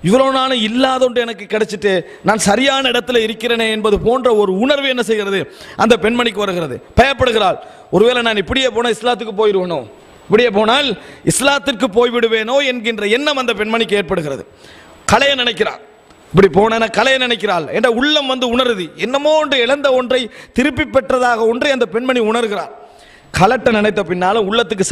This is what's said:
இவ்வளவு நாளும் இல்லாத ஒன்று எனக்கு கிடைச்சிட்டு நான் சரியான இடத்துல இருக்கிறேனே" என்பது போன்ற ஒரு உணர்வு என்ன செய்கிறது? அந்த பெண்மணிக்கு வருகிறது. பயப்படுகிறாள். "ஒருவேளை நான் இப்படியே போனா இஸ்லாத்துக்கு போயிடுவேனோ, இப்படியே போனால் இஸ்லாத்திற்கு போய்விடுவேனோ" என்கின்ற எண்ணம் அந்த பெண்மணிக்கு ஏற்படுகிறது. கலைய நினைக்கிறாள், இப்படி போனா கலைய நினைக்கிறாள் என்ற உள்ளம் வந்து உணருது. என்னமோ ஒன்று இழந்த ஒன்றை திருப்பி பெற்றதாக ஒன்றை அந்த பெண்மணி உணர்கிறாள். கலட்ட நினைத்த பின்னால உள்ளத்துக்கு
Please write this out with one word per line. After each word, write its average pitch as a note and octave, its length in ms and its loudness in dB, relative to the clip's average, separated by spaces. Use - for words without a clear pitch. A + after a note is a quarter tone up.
இவ்வளவு C4 300 4
நாளும் C4 300 0
இல்லாத B3+ 420 0
ஒன்று B3 200 0
எனக்கு G#3 220 -10
கிடைச்சிட்டு G#3+ 460 -2
நான் G#3 240 0
சரியான C4 440 2
இடத்துல A#3+ 300 0
இருக்கிறேனே" A3+ 500 -2
என்பது G#3+ 300 0
போன்ற B3 340 2
ஒரு G3+ 240 2
உணர்வு C#4 300 0
என்ன B3 140 -2
செய்கிறது? G3 380 -2
அந்த A3+ 200 4
பெண்மணிக்கு A3+ 480 -2
வருகிறது. E3+ 340 -4
பயப்படுகிறாள். A3+ 640 2
"ஒருவேளை A#3+ 320 2
நான் G#3+ 200 -2
இப்படியே C4 280 -2
போனா A#3 200 -2
இஸ்லாத்துக்கு A3 460 -4
போயிடுவேனோ, F#3 440 0
இப்படியே A#3 260 4
போனால் A3+ 380 2
இஸ்லாத்திற்கு C4 680 0
போய்விடுவேனோ" A3+ 720 0
என்கின்ற A3+ 440 -4
எண்ணம் C#4 340 0
அந்த A#3+ 120 -2
பெண்மணிக்கு G#3+ 460 -2
ஏற்படுகிறது. D3+ 440 -4
கலைய C#4 280 4
நினைக்கிறாள், G#3 460 -4
இப்படி F#3+ 180 6
போனா A3 420 2
கலைய C4 260 2
நினைக்கிறாள் G3+ 540 -2
என்ற A3+ 180 2
உள்ளம் C4+ 420 0
வந்து B3+ 160 -4
உணருது. A#3 380 0
என்னமோ C#4 420 -2
ஒன்று C#4+ 200 -2
இழந்த C4+ 340 0
ஒன்றை B3+ 280 0
திருப்பி C4+ 340 0
பெற்றதாக B3 600 0
ஒன்றை C4 260 0
அந்த B3 140 0
பெண்மணி B3 360 -2
உணர்கிறாள். G#3+ 500 -2
கலட்ட A3+ 360 2
நினைத்த G#3 320 0
பின்னால F#3 400 0
உள்ளத்துக்கு G#3+ 500 -2